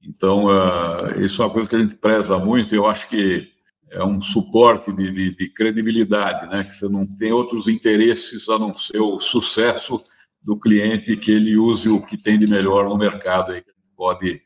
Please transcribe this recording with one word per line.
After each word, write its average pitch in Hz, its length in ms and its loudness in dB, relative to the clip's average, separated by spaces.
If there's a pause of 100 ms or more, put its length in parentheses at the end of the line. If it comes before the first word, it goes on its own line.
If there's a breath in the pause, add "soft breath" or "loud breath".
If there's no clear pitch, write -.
Então, 98 480 0
é, 90 720 0
isso 98 200 -2
é - 20 2
uma 107 80 -2
coisa 110 160 -2
que 113 80 -2
a 113 40 4
gente 107 160 0
preza 101 420 0
muito 110 360 0
e 107 40 4
eu 101 80 4
acho 107 240 -2
que 95 380 0 (420)
é - 140 -8
um 98 180 -2
suporte 110 720 4
de, 95 200 -4
de, 92 240 -4
de 92 140 -8
credibilidade, 110 960 -2
né? 98 160 -4
Que 98 80 -12
você - 160 -6
não 98 180 -2
tem 101 260 -4
outros 117 360 -2
interesses 110 800 0
a 110 100 0
não 107 200 -4
ser - 220 -6
o 101 180 0
sucesso 117 840 -2 (400 soft breath)
do 104 160 -4
cliente, 107 580 0
que 107 140 -4
ele 107 280 4
use 110 320 2
o 104 100 2
que - 160 -12
tem 107 220 2
de 107 100 4
melhor 101 400 2
no 104 80 -2
mercado 92 560 -2
aí, 90 80 -10
que - 100 -20 (240)
pode 92 520 -4